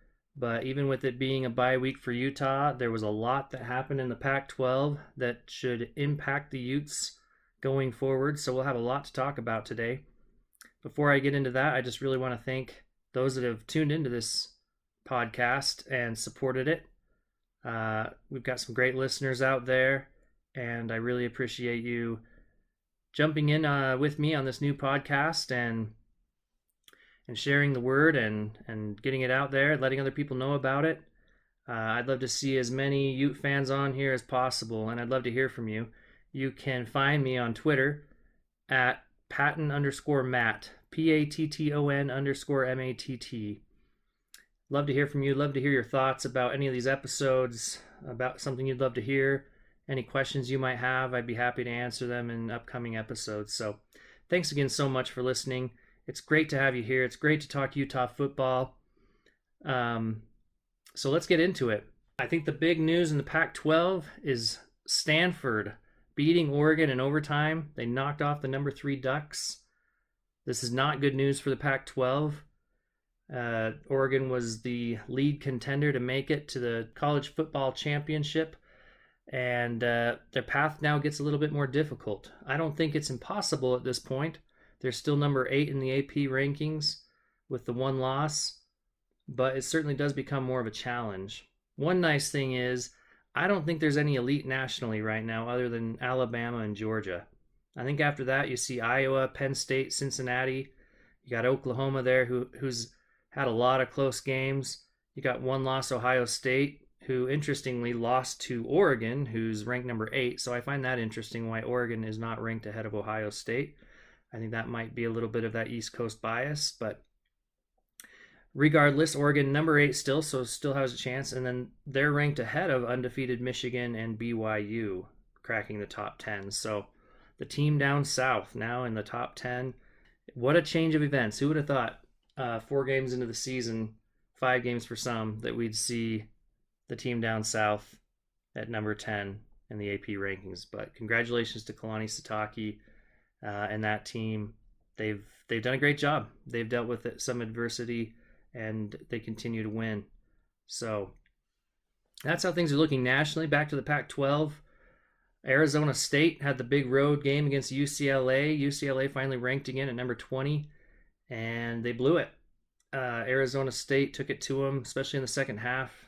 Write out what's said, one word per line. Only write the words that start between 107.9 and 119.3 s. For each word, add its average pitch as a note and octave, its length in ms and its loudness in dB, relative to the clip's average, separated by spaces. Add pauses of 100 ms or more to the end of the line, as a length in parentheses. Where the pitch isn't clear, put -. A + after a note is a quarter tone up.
lost A#2+ 480 0
to A#2 240 -4
Oregon, C3 640 4
who's A2 400 -2
ranked B2 220 -4
number A2 260 -4
eight. B2 260 0
So B2 140 -4
I A#2+ 60 -2
find C#3 240 -4
that B2+ 160 0
interesting A2+ 500 -6
why A2+ 100 -4
Oregon A#2 440 -2
is A2 120 -4
not A2+ 240 -6
ranked A2+ 240 -4
ahead A2 220 -8
of G#2+ 80 -6
Ohio G#2+ 360 -4
State. C3 460 -6 (560)
I A#2 60 -10
think A2 140 -6
that A2+ 160 -4
might A2+ 260 -6
be A#2+ 100 -2
a A2+ 60 0
little A2+ 180 -2
bit A#2 160 -2
of G#2+ 80 -4
that A2+ 160 -4
East A2+ 240 -8
Coast A2+ 300 -6
bias, C3+ 560 -2
but - 260 -6 (1500)
regardless, D3 640 6
Oregon C#3+ 360 4